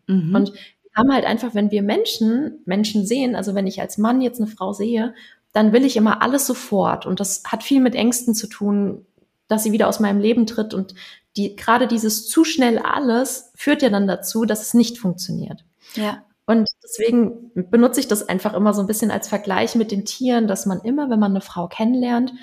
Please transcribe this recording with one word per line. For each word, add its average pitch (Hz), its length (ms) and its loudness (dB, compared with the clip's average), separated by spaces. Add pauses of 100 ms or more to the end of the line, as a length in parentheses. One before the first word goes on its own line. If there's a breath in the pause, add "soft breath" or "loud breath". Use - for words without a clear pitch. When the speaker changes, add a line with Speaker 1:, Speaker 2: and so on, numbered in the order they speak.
Speaker 1:
Mhm. 180 260 2
Speaker 2:
Und 294 200 2
wir - 420 -20
haben 254 180 2
halt 262 120 0
einfach, 226 280 -4
wenn 208 160 0
wir 208 140 0
Menschen, 240 840 -2
Menschen 208 400 0
sehen, 247 300 0
also 190 180 -4
wenn 196 140 -2
ich 190 140 -6
als - 180 -6
Mann 240 220 2
jetzt 247 200 -2
eine 214 60 0
Frau 196 260 -8
sehe, 220 400 -2 (400 loud breath)
dann 214 180 4
will 254 140 6
ich 262 120 0
immer 214 240 4
alles 262 260 2
sofort. 196 580 -2
Und 185 140 -2
das - 280 -6
hat 214 160 -6
viel 277 160 2
mit 254 160 4
Ängsten 233 400 2
zu 208 120 -6
tun, 202 580 -2 (420)
dass 220 160 0
sie 220 80 0
wieder 214 160 2
aus 202 120 0
meinem 202 200 2
Leben 220 280 4
tritt. 214 260 -6
Und 190 220 -6 (420 loud breath)
die, 202 180 -4
gerade 233 320 2
dieses 220 400 -2
zu - 160 4
schnell 254 360 2
alles - 760 -2
führt 294 260 0
ja 262 80 4
dann 202 180 2
dazu, 226 380 -2
dass 214 180 -2
es - 100 -4
nicht 233 240 2
funktioniert. - 680 -6 (300 loud breath)
Speaker 1:
Ja. 208 300 -6 (240)
Speaker 2:
Und 220 220 2 (140)
deswegen 233 680 -2 (200)
benutze 240 280 4
ich 262 80 -2
das 208 220 -2
einfach 190 240 -2
immer 208 200 2
so 202 80 -2
ein 190 60 -2
bisschen 214 240 -2
als 202 160 -4
Vergleich 202 480 -2
mit 220 160 0
den 196 140 -4
Tieren, 240 420 0
dass 190 200 -4
man 185 140 -2
immer, 269 280 -2
wenn 226 100 2
man 202 120 2
eine 196 100 0
Frau 175 260 -8
kennenlernt, 240 760 0